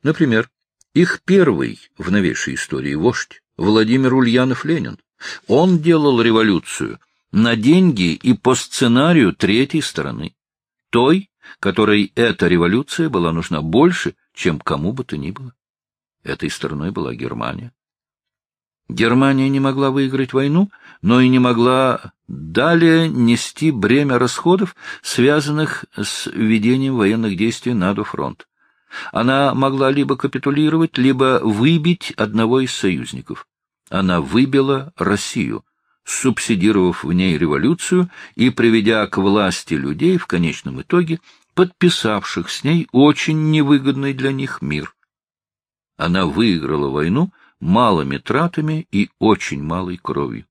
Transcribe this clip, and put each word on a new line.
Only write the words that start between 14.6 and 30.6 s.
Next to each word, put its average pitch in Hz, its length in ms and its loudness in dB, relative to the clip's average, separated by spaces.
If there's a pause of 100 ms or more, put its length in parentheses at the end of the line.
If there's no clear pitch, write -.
бы 131 120 -10
то - 120 -10
ни 69 140 -8
было. 127 240 -18 (680)
Этой - 280 -8
стороной 78 400 -8
была 69 240 -8
Германия. 60 580 -10 (1160)
Германия 135 600 2
не 139 120 0
могла 135 300 0
выиграть 135 420 -2
войну, 147 380 2 (300)
но 120 200 2
и 127 80 6
не 127 100 4
могла 127 760 0 (160)
далее 160 800 2
нести 123 640 0
бремя 127 480 2
расходов, 170 580 0 (240)
связанных 147 840 0 (100)
с - 300 -8
ведением 120 680 0
военных 107 400 0
действий 113 360 -2
на 98 220 0
фронт. 98 520 -8 (680)
Она 131 420 0
могла 135 360 0
либо 139 260 -2
капитулировать, 151 840 -2